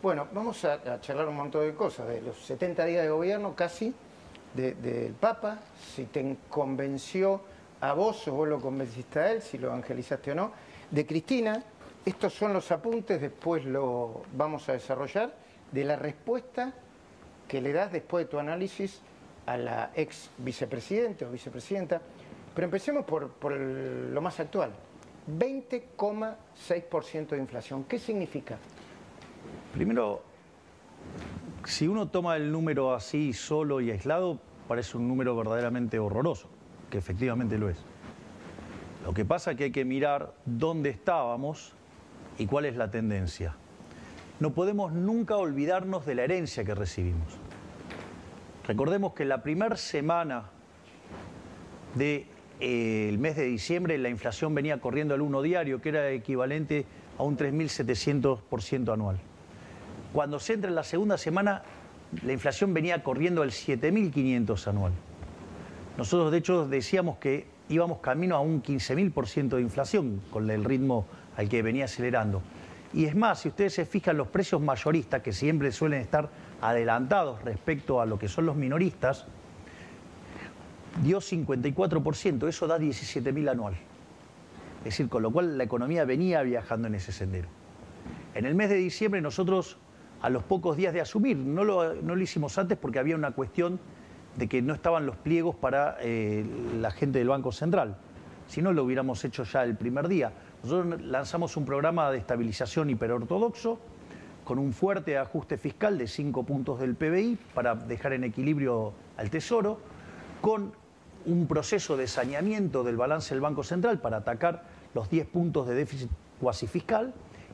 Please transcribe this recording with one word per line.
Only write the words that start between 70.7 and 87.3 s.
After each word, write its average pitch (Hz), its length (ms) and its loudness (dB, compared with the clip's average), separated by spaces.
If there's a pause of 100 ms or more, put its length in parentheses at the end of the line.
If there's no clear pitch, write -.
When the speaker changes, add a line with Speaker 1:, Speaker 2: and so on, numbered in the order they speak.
Speaker 2:
al 104 120 0
que 113 140 4
venía 123 220 2
acelerando. 110 580 0 (500)
Y 156 120 4
es 147 100 2
más, 208 240 4
si - 80 -4
ustedes 196 260 2
se 165 120 0
fijan, 170 320 2
los 131 100 2
precios 180 340 2
mayoristas, 143 640 2
que 113 100 -2
siempre 143 380 4
suelen 147 300 2
estar 151 280 2 (320)
adelantados 120 840 4
respecto 127 580 0
a 113 40 4
lo 107 140 0
que 107 80 -2
son 160 180 2
los 147 100 2
minoristas, 143 680 2 (1800)
dio 180 200 6
cincuenta 143 480 0
y - 20 2
cuatro 160 320 4
por 151 140 0
ciento, 147 320 2
eso 165 180 0
da 165 100 4
diecisiete 139 540 0
mil 147 160 0
anual. 110 280 0 (1040)
Es - 40 -12
decir, 120 240 0
con 113 160 2
lo 113 80 2
cual 165 260 2
la 127 60 2
economía 127 400 2
venía 156 380 4
viajando 117 480 0
en 107 60 -2
ese 95 180 -6
sendero. 92 340 -2 (880)